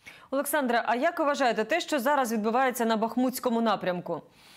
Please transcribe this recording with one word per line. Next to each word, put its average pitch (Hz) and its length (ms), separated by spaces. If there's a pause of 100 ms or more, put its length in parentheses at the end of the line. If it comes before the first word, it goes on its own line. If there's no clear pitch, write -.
(320)
Олександре, 269 540
а 233 100
як 330 240
ви 320 60
вважаєте, 240 380
те, 294 180
що 302 180
зараз 247 340
відбувається 233 520
на 226 120
Бахмутському 240 640
напрямку, 180 600 (360)